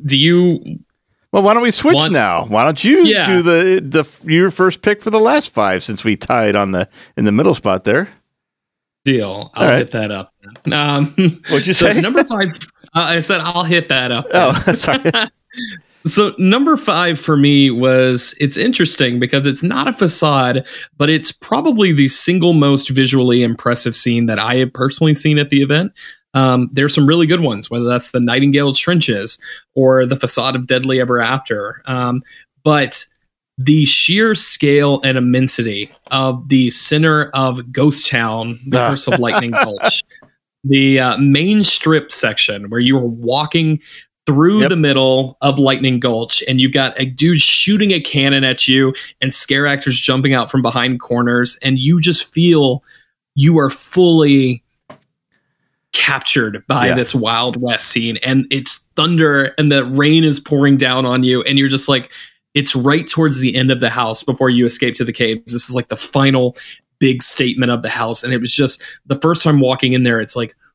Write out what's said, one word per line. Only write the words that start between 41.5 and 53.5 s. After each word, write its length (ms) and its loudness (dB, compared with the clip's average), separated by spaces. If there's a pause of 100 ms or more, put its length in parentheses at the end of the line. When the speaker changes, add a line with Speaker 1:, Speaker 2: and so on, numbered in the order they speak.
Speaker 1:
strip 480 0
section 560 -2
where 120 -4
you 180 2
are 80 -2
walking 760 -2 (460)
through 360 2
Speaker 2:
Yep. 80 2
Speaker 1:
the 60 0
middle 640 0
of 160 0
Lightning 420 0
Gulch, 480 -2
and 100 0
you've 140 2
got 260 -2
a 60 -2
dude 380 0
shooting 500 0
a 80 0
cannon 420 0
at 240 -2
you 280 2 (260)
and 140 -2
scare 320 0
actors 340 -2
jumping 320 0
out 180 -2
from 120 0
behind 360 -2
corners, 640 -2
and 160 0
you 220 2
just 320 -2
feel 500 2 (520)
you 240 4